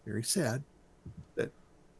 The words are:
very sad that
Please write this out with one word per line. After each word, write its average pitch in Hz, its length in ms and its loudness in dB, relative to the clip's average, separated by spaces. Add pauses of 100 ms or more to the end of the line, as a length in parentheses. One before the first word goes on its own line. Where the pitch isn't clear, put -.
very 107 160 -2
sad 135 400 2 (720)
that - 140 0 (500)